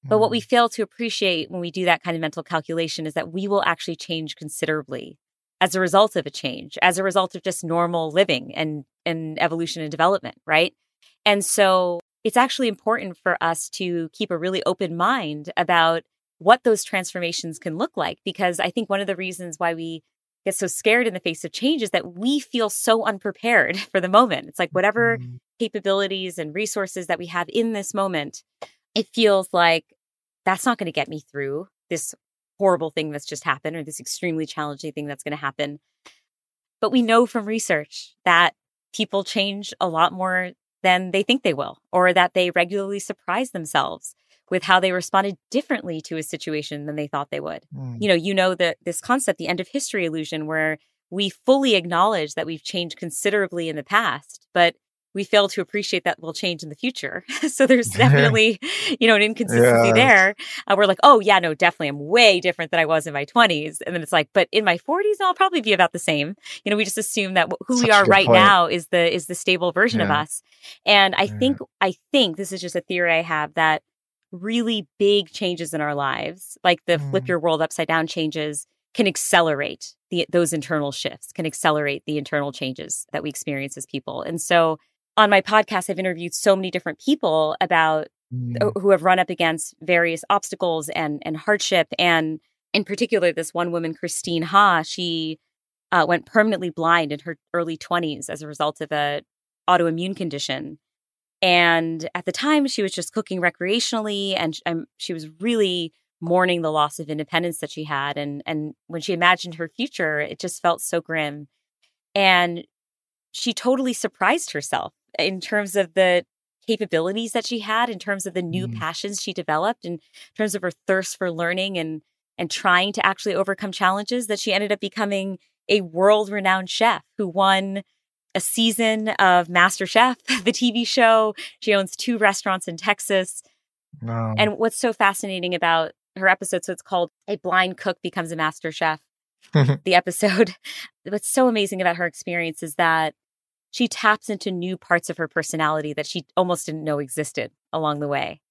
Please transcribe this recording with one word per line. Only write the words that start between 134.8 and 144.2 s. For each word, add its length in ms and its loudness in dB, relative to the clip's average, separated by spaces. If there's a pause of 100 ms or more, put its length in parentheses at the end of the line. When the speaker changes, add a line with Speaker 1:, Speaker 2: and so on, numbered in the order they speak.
Speaker 1:
fascinating 640 -2
about 380 0 (240)
her 100 2
episode, 380 0
so 80 -6
it's 80 -12
called 300 -2 (180)
A 80 -4
Blind 400 0
Cook 260 -4
Becomes 300 -6
a 20 -8
Master 380 -6
Chef, 260 -4 (300)
Speaker 2:
<laughs> 240 -20
Speaker 1:
the 420 2
episode. 600 2 (240)
<laughs> 280 -20
What's 220 -6
so 180 2
amazing 320 -2
about 160 0
her 100 -4
experience 560 -6
is 140 -10
that 380 2 (580)
she 160 0
taps 420 0